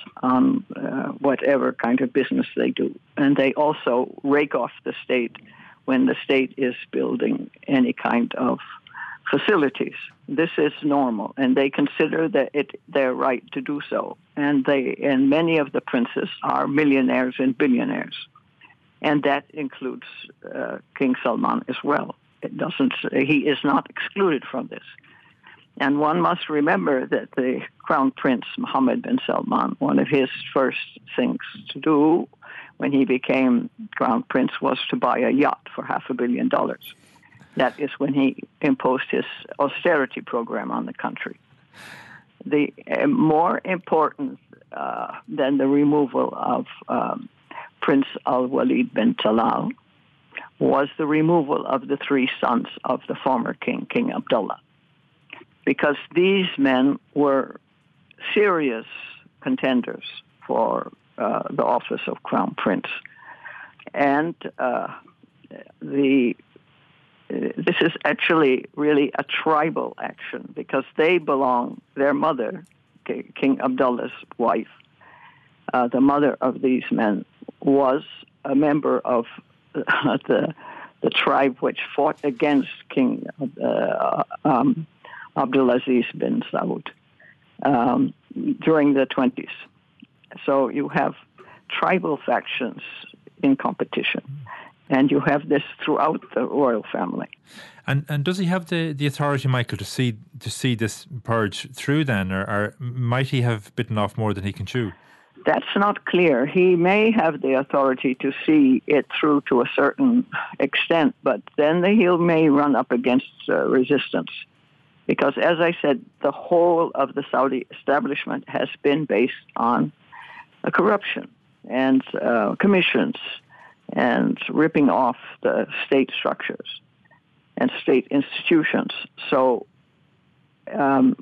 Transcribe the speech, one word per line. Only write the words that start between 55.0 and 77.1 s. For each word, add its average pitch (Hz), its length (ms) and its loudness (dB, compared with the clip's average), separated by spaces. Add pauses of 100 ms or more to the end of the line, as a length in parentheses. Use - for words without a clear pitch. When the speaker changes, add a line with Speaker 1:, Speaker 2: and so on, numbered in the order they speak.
Speaker 1:
because 143 280 0 (220)
these 190 360 4
men 135 280 4 (280)
were 139 340 2 (840)
serious 160 540 2 (540)
contenders 131 640 -2 (400)
for, 113 440 0 (260)
uh, 110 260 -2 (160)
the 120 60 2 (120)
office - 340 -6
of - 120 -6
crown - 280 -2 (120)
prince. - 280 -2 (1000)
And, 143 420 2 (220)
uh, 120 300 -2 (1120)
the, 139 180 4 (1120)
uh, - 60 -6 (320)
this 175 200 0
is 160 60 0 (180)
actually 151 460 2 (280)
really 147 260 4 (120)
a - 20 -8 (160)
tribal 156 480 0 (220)
action - 300 -14 (200)
because 139 240 -2 (160)
they 170 140 4 (180)
belong, 127 320 2 (360)
their 139 120 4 (140)
mother, 123 240 -2 (540)
K-, - 300 -8
King 135 260 2
Abdullah's 127 560 -2 (200)
wife, 113 360 0 (1000)
uh, 123 220 2
the 127 60 4
mother 143 320 4 (140)
of - 140 0
these 127 280 0
men, 107 360 0 (340)